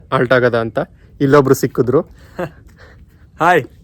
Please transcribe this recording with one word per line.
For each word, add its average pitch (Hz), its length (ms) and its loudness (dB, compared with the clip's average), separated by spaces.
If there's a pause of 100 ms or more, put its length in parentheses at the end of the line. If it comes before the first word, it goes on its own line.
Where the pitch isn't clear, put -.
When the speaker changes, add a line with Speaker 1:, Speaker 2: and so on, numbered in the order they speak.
(120)
Speaker 1:
ಹಾಲ್ಟ್ 131 200 -2
ಆಗದ 123 220 2
ಅಂತ 113 240 -4 (420)
ಇಲ್ಲೊಬ್ರು 135 340 4
ಸಿಕ್ಕಿದ್ರು. 131 460 -2
Speaker 2:
<laughs> - 1400 -14
ಹಾಯ್. 160 240 2 (200)